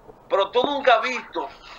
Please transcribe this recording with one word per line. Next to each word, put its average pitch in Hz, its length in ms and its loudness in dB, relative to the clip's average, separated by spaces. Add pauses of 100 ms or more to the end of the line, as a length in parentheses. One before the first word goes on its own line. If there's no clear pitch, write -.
(280)
pero 190 220 0
tú 247 120 2
nunca 269 340 2
has 220 60 0
visto 247 460 -6 (300)